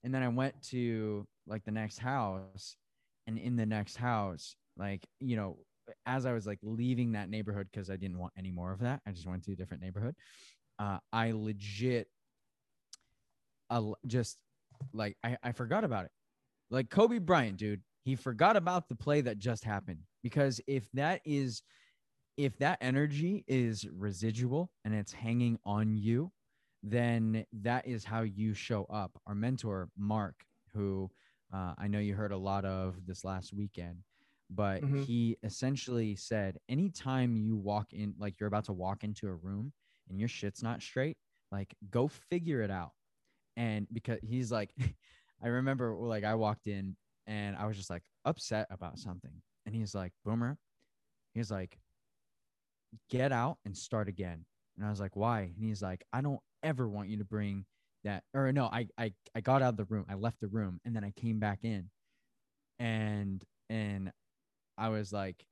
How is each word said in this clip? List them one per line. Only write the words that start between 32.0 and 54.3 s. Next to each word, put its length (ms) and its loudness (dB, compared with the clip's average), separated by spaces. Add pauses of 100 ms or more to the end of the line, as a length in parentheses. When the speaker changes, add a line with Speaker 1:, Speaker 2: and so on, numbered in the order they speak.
Speaker 1:
heard 180 -2
a 40 -2
lot 280 0
of 420 -2
this 180 -8
last 280 -4
weekend, 500 -6 (460)
but 340 2
Speaker 2:
Mm-hmm. 220 2
Speaker 1:
he 380 2
essentially 720 0
said, 440 -2 (100)
"Anytime 680 2
you 200 4
walk 360 0
in, 240 -4
like, 220 -6
you're 80 0
about 180 2
to 80 -2
walk 300 -2
into 240 -4
a 80 -4
room 380 -6 (360)
and 100 -4
your 100 2
shit's 340 -6
not 180 -4
straight, 360 -2 (340)
like, 240 -6 (140)
go 180 4
figure 540 0
it 100 0
out." 220 -4 (640)
And 360 0
because 300 -2
he's 280 0
like, 260 -2
<laughs> 640 -4
I 60 0
remember, 460 2
like, 300 0
I 100 4
walked 320 2
in 300 -2 (300)
and 300 -2
I 100 -2
was 100 -2
just, 140 -8
like, 120 -6 (220)
upset 460 0
about 280 -10
something. 420 -10 (240)
And 100 -6
he's 200 -4
like, 180 -4 (120)
"Boomer," 340 0 (760)
he's 180 -2
like, 280 -4 (1300)
"get 220 2
out 340 2
and 120 -6
start 320 -2
again." 360 -6 (320)